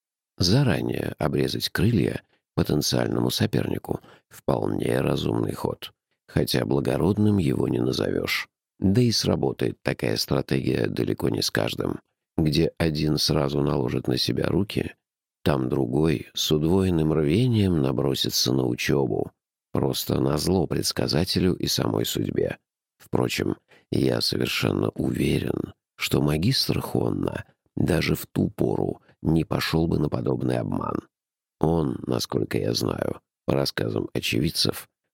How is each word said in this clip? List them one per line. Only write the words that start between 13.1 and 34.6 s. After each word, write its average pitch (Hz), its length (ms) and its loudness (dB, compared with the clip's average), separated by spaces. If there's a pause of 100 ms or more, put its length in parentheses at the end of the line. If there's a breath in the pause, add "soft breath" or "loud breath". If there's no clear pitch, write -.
сразу 71 420 0
наложит 71 480 0
на 64 80 2
себя - 300 0
руки, - 480 -2 (500)
там 65 240 2
другой 67 640 0
с - 160 -2
удвоенным 80 600 2
рвением 92 680 2
набросится 65 720 0
на 65 140 2
учёбу, 60 640 0 (440)
просто 71 460 0
назло 76 480 0
предсказателю 82 880 0
и - 100 -4
самой 57 400 0
судьбе. 50 520 -2 (380)
Впрочем, - 600 -2 (340 soft breath)
я 64 300 2
совершенно 53 680 -2
уверен, - 840 -2 (220)
что - 260 0
магистр 78 580 2
Хонна 50 640 -2 (300 soft breath)
даже 80 400 2
в - 120 -6
ту - 240 0
пору 50 520 -2 (180 soft breath)
не 80 240 2
пошёл 80 440 0
бы 82 100 2
на 76 100 0
подобный 62 500 -2
обман. 50 500 -4 (500)
Он, 78 480 0
насколько 60 500 -2
я 52 160 0
знаю, 50 480 -4 (260)
по - 80 2
рассказам 55 600 -2
очевидцев, - 720 -2 (260)